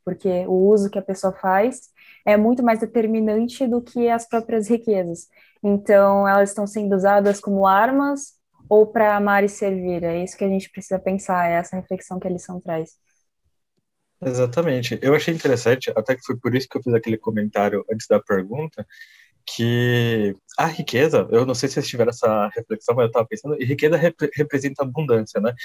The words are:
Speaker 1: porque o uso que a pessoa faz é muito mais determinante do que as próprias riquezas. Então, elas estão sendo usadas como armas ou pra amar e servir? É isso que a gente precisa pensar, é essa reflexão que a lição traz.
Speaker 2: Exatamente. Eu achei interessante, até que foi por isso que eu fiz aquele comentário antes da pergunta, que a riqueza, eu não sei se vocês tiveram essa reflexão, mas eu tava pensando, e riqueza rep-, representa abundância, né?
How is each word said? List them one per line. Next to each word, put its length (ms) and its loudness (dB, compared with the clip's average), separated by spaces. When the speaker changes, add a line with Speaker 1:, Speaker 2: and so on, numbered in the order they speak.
Speaker 1:
porque 420 -4
o 220 4
uso 220 4
que 80 -8
a 40 -4
pessoa 300 -4
faz 560 0
é 100 6
muito 260 2
mais 180 2
determinante 840 0
do 140 0
que 300 -2
as 180 -2
próprias 400 -2
riquezas. 600 -2
Então, 640 4
elas 220 4
estão 160 -6
sendo 280 -2
usadas 460 2
como 260 0
armas 680 0
ou 180 6
pra 300 2
amar 280 2
e 40 0
servir? 560 -4
É 180 -4
isso 140 -10
que 80 -4
a 40 0
gente 220 -4
precisa 280 -6
pensar, 500 -2
é 60 0
essa 220 -4
reflexão 440 -10
que 80 -8
a 20 -4
lição 300 -8
traz. 300 -8
Speaker 2:
Exatamente. 800 -2
Eu 140 2
achei 180 0
interessante, 640 0
até 180 -2
que 100 -8
foi 120 -6
por 180 -2
isso 140 -2
que 80 -12
eu 60 -4
fiz 100 -2
aquele 240 0
comentário 760 -2
antes 160 -6
da 140 2
pergunta, 640 -6
que 800 0
a 80 0
riqueza, 640 0
eu 160 4
não 80 -2
sei 140 -2
se 60 -8
vocês 140 -4
tiveram 220 0
essa 380 0
reflexão, 460 -4
mas 120 4
eu 60 -4
tava 140 0
pensando, 340 -8
e 40 -4
riqueza 320 2
rep-, 380 0
representa 480 -4
abundância, 580 -2
né? 140 -2